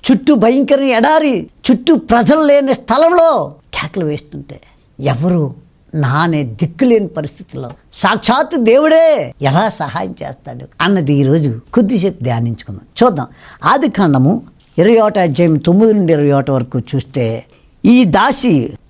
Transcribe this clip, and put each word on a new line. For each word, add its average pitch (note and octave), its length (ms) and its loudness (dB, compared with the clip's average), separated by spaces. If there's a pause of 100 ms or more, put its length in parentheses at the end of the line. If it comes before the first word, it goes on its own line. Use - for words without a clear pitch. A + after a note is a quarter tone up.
(120)
చుట్టూ C#4 240 2
భయంకర C4+ 460 2
ఎడారి, C4+ 680 0 (220)
చుట్టూ B3+ 240 2
ప్రజలు A#3+ 480 2
లేని C#4+ 300 2
స్థలంలో D4 800 0 (200)
కేకలు E3 320 -6
వేస్తుంటే C#3+ 560 -10 (380)
ఎవరు C#3 540 -2 (420)
నానే D3+ 480 -2
దిక్కు D3+ 420 -4
లేని A3 220 2
పరిస్థితుల్లో - 640 -12 (240)
సాక్షాత్తు B3+ 640 -2
దేవుడే C#4+ 840 2
ఎలా D#3+ 280 0
సహాయం F3 540 -8
చేస్తాడు C3 420 -14 (160)
అన్నది E3+ 320 0
ఈరోజు C#3 480 0 (120)
కొద్దిసేపు G3 500 -2
ధ్యానించుకుందాం, A#2 580 -6 (220)
చూద్దాం. F3 240 0 (380)
ఆది C4 240 0
కాండము D3+ 520 0 (360)
ఇరవై G#3+ 200 4
ఒకటి G#3+ 220 0
అధ్యాయం E3 380 0
తొమ్మిది G3+ 360 2
నుండి F3+ 200 2
ఇరవై D3 180 2
ఒకటి C#3 200 0
వరకు B2+ 280 -4
చూస్తే, A#2+ 680 -6 (400)
ఈ B3 180 6
దాసి G3 680 0 (160)